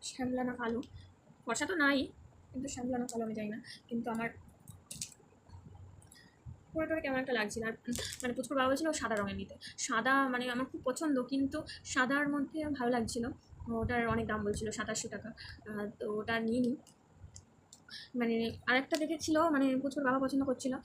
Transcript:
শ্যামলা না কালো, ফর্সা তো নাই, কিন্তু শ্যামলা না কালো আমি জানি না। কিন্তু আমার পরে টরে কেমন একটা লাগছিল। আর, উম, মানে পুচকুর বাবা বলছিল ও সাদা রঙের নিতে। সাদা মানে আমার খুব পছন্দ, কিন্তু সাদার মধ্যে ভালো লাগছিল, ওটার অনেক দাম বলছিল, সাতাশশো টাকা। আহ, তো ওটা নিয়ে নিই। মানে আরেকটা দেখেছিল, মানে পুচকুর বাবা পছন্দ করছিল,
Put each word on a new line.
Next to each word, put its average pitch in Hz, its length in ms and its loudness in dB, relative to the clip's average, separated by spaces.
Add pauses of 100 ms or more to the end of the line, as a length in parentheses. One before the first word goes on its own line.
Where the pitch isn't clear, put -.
শ্যামলা 254 420 -2
না 247 100 -2
কালো, 240 260 0 (640)
ফর্সা 233 220 0
তো 381 80 -2
নাই, 285 320 6 (460)
কিন্তু 262 160 -4
শ্যামলা 247 300 -2
না 240 80 0
কালো 233 180 -4
আমি 220 100 -4
জানি 214 140 -4
না। 226 140 -8 (260)
কিন্তু 233 220 -4
আমার 226 180 -2 (2500)
পরে 320 140 0
টরে 320 140 0
কেমন 277 160 0
একটা 262 160 0
লাগছিল। 214 320 0
আর, 226 80 -2
উম, 240 200 -6 (300)
মানে 247 120 0
পুচকুর 254 220 -2
বাবা 262 120 6
বলছিল 277 180 2
ও 311 60 4
সাদা 240 220 0
রঙের 202 220 0
নিতে। 190 180 -8 (240)
সাদা 262 500 4
মানে 247 220 0
আমার 247 160 0
খুব - 180 -8
পছন্দ, 262 380 2
কিন্তু 277 400 0 (220)
সাদার 277 440 2
মধ্যে 294 360 0
ভালো 262 260 0
লাগছিল, 233 380 0 (400)
ওটার 233 400 0
অনেক 226 180 2
দাম 214 180 0
বলছিল, 208 260 0
সাতাশশো 220 380 -4
টাকা। 208 200 -8
আহ, 208 720 -8
তো 214 180 -2
ওটা 226 240 0
নিয়ে 226 200 2
নিই। 247 160 2 (1400)
মানে 226 520 0
আরেকটা 262 300 4
দেখেছিল, 311 520 4
মানে 269 280 4
পুচকুর 277 280 0
বাবা 262 140 4
পছন্দ 269 260 2
করছিল, 262 400 0